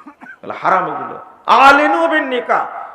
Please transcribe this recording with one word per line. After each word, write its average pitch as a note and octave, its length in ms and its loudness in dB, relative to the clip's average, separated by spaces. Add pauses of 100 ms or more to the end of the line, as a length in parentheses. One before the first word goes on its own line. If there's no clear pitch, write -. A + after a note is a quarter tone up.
(420)
বলে, - 100 -14
হারাম F3 340 -2
এগুলো। - 320 -12 (280)
আলিনু D4 640 4
বিন D4+ 200 -2
নিকাহ, A#3 380 -2 (280)